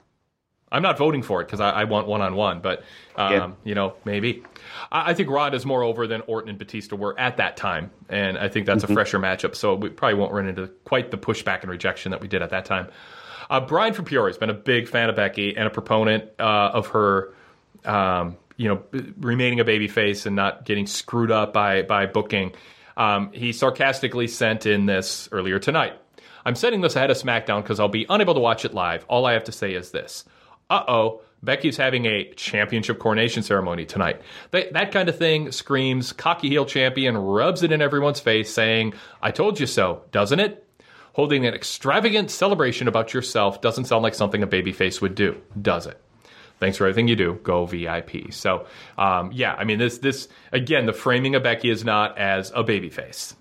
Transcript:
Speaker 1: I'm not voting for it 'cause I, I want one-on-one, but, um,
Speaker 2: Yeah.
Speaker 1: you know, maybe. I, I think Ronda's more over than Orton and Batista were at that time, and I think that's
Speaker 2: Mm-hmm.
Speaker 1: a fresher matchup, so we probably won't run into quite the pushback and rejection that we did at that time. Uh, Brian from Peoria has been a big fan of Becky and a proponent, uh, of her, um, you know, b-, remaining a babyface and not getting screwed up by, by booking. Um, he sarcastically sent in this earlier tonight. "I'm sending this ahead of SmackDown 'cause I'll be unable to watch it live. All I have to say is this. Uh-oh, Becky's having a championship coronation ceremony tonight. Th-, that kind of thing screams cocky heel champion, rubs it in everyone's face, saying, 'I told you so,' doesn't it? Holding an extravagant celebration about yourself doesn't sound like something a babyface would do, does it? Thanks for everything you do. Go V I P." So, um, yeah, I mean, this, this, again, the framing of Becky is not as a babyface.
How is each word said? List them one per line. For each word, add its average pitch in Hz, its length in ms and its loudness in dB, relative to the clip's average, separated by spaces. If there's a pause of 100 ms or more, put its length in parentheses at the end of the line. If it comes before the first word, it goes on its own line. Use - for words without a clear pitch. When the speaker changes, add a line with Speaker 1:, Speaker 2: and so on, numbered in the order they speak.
(720)
Speaker 1:
I'm 143 100 2
not 185 160 2
voting 147 240 2
for 95 200 -2
it 85 60 -6
'cause 104 140 -6
I, 101 80 4
I 107 140 0
want 104 240 0
one-on-one, 98 540 0
but, 92 220 -4 (320)
um, 98 160 0
Speaker 2:
Yeah. 92 200 0 (120)
Speaker 1:
you 104 120 -4
know, 98 180 0 (120)
maybe. 104 360 -4 (500)
I, 160 200 0
I - 20 2
think 160 160 0
Ronda's 135 380 0
more 127 160 0
over 117 240 0
than 110 180 -4
Orton 110 240 -6
and 101 80 -10
Batista 107 380 -10
were 101 220 -6
at 127 200 -2
that 95 180 0
time, 90 360 -4 (180)
and 98 300 -2
I 101 100 -2
think 104 160 -2
that's 101 180 2
Speaker 2:
Mm-hmm. 101 80 -2
Speaker 1:
a 104 40 4
fresher 104 240 2
matchup, 95 360 -2
so 101 200 0
we 101 140 -6
probably 113 300 0
won't 98 140 0
run 98 140 -2
into 92 200 -8 (160)
quite 127 280 -2
the 107 60 -6
pushback 98 440 -4
and 92 80 -10
rejection 92 420 -4
that 92 100 -6
we 98 60 -12
did 95 140 -2
at 87 80 -6
that 95 160 -4
time. 92 220 -2 (600)
Uh, 131 120 2
Brian 175 320 0
from 180 120 -8
Peoria 123 260 2
has - 60 -12
been 107 120 0
a 107 60 -2
big 120 340 0
fan 117 200 2
of 101 60 -2
Becky 101 400 0
and 110 120 0
a - 20 0
proponent, 110 560 2 (140)
uh, 104 340 4
of 107 140 0
her, 98 460 2 (520)
um, 92 500 0 (220)
you 113 100 0
know, 101 100 2
b-, - 420 -10
remaining 123 400 2
a 113 60 6
babyface 104 600 0
and 101 100 -2
not 98 300 0
getting 101 220 0
screwed 117 420 -2
up 107 240 2
by, 98 300 2
by 98 240 2
booking. 98 440 -2 (460)
Um, 101 340 0
he 117 200 -4
sarcastically 127 760 0
sent 110 380 0
in 104 220 4
this 95 440 -2
earlier 95 280 -2
tonight. 156 340 0 (520)
"I'm 123 100 0
sending 226 260 0
this 170 140 2
ahead 135 160 2
of 127 60 4
SmackDown 113 480 0
'cause 104 140 -4
I'll 104 100 4
be 107 200 -2
unable 190 240 4
to 143 60 2
watch 113 260 2
it 117 80 -4
live. 87 340 -2
All 123 180 2
I 120 80 4
have 110 120 0
to 113 60 -10
say 98 220 -6
is 87 180 -8
this. - 320 -10 (460)
Uh-oh, 117 520 2 (200)
Becky's 143 360 -2
having 127 280 2
a 104 300 -2
championship 107 640 -2
coronation 110 440 0
ceremony 87 420 0
tonight. 87 360 -2 (300)
Th-, 180 200 0
that 196 200 -2
kind 185 180 2
of 160 80 -4
thing 156 340 2
screams 131 600 -2
cocky 160 360 -2
heel 143 160 2
champion, 131 520 0
rubs 107 460 2
it 160 80 2
in 151 100 2
everyone's 143 400 2
face, 110 320 2
saying, 110 400 2 (280)
'I 107 100 0
told 190 280 0
you 127 60 2
so,' 92 460 0
doesn't 107 280 2
it? 208 240 0 (500)
Holding 143 320 2
an 113 100 2
extravagant 202 760 0
celebration 151 560 2
about 113 260 0
yourself 107 480 0
doesn't 123 240 0
sound 113 180 4
like 113 120 0
something 104 280 0
a 92 40 0
babyface 92 540 0
would 98 140 -2
do, 101 220 0 (220)
does 90 280 0
it? - 120 -16 (600)
Thanks 95 180 0
for 98 80 4
everything 113 240 4
you 117 80 6
do. 87 260 0
Go 87 220 2
V 85 240 -6
I 85 120 -4
P." - 300 -12
So, 92 340 -2 (320)
um, 92 360 2
yeah, 120 200 -2
I 101 120 -4
mean, 110 140 0
this, 120 180 0
this, 135 320 -2 (240)
again, 131 320 2
the 110 80 0
framing 131 420 0
of 127 80 2
Becky 117 260 0
is 107 140 0
not 107 340 0
as 98 380 0
a 120 80 0
babyface. - 760 -4